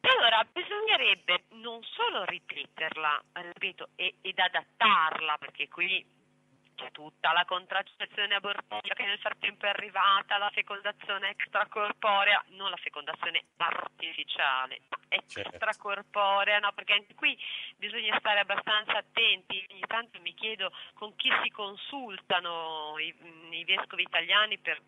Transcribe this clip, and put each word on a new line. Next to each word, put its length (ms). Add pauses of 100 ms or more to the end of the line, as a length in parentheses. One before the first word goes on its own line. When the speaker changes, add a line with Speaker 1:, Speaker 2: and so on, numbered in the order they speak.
Speaker 1:
E 80
allora 360
bisognerebbe 1000 (160)
non 220
solo 420
ripeterla, 960 (120)
ripeto, 640
e, 240
ed 180
adattarla, 1000
perché 300
qui 380 (720)
c'è 140
tutta 400
la 120
contraccezione 920
abortiva 580
che 100
nel 140
frattempo 480
è 40
arrivata, 680
la 120
fecondazione 800
extracorporea, 1200
non 200
la 60
fecondazione 680 (100)
artificiale, 1300
ma 100 (280)
Speaker 2:
Certo. 240
Speaker 1:
extracorporea, 1120
no? 120
Perché 200
anche 220
qui 220 (400)
bisogna 440
stare 200
abbastanza 560
attenti. 720
Ogni 180
tanto 320
mi 140
chiedo 360 (240)
con 220
chi 140 (120)
si 80
consultano 1500
i, 160 (360)
i 140
vescovi 380
italiani 560
per 300